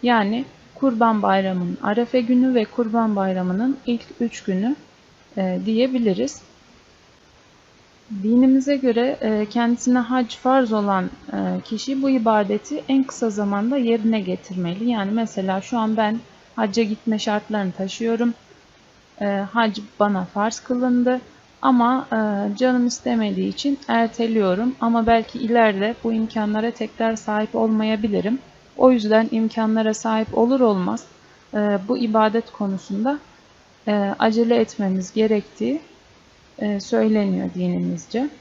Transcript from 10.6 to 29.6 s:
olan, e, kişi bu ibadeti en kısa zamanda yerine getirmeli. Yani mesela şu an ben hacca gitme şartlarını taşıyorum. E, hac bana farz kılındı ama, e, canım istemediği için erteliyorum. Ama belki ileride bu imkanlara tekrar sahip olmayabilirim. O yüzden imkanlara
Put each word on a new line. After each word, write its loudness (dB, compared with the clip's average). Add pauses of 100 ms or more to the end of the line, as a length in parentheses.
olan, 0 (220)
e, -2
kişi -4
bu 2
ibadeti 0
en 4
kısa -4
zamanda -2
yerine 2
getirmeli. -4
Yani -2
mesela -2
şu -4
an 0
ben 0 (380)
hacca 0
gitme -2
şartlarını -4
taşıyorum. -2 (840)
E, -2 (260)
hac 0 (220)
bana 0
farz -4
kılındı 0 (420)
ama, 2
e, 0 (400)
canım 2
istemediği -2
için -4 (100)
erteliyorum. 0
Ama 2
belki 2
ileride 2 (100)
bu 0
imkanlara -2
tekrar -4
sahip -4
olmayabilirim. 0 (380)
O 6
yüzden 2
imkanlara 0